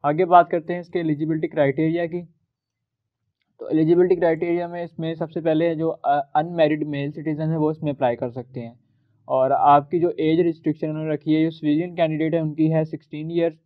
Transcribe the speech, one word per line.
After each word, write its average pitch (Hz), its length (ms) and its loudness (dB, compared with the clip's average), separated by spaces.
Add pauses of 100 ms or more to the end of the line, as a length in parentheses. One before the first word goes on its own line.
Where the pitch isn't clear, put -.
आगे 151 220 2
बात 170 240 6
करते 170 240 -4
हैं 175 60 -4
इसके 175 200 -8
eligibility 160 480 -2
criteria 156 580 0
की। 170 160 -8 (1400)
तो - 100 -12
eligibility 170 460 4
criteria 170 520 0
में 175 160 -8
इसमें 165 320 -8
सबसे 165 260 -8
पहले 160 340 0
जो, 160 140 -2
अ, 143 460 -2
unmarried 156 520 2
male 143 240 -6
सिटीजन 156 380 -4
है 160 80 -2
वो 151 140 0
इसमें 156 200 -4
apply 127 240 0
कर 123 160 -6
सकते 123 280 -12
हैं। 117 160 -14 (520)
और 135 240 2
आपकी 143 480 4
जो 170 200 0
age 160 200 2
restriction 160 500 -2
उन्होंने 156 240 -4
रखी 151 200 -2
है, 156 100 4
जो 165 80 0
सिविलियन 160 440 -2
कैंडिडेट 160 380 0
है 165 80 0
उनकी 156 260 0
है 160 180 2
sixteen 156 460 -12
years 170 340 -2